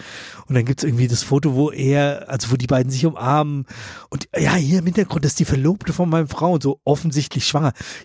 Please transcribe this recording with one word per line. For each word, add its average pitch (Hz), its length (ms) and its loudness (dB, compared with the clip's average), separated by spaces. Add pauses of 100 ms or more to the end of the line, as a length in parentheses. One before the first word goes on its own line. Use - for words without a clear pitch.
(480)
Und 135 80 2
dann 117 80 4
gibt's 127 180 -2
irgendwie 127 240 2
das 117 160 0
Foto, 139 320 2
wo 143 160 2
er, 143 580 0
also 120 220 -4
wo 131 60 4
die 127 100 -2
beiden 131 240 2
sich 135 160 0
umarmen. 143 600 0 (440)
Und 139 260 -8
ja, 143 180 2
hier 175 260 2
im 165 60 -2
Hintergrund 180 380 0
ist 143 140 0
die 151 60 4
Verlobte 147 480 0
von 180 160 0
meiner 160 180 2
Frau 165 280 -2
und 143 100 0
so 139 200 -2
offensichtlich 143 600 0
schwanger. 147 260 0 (320)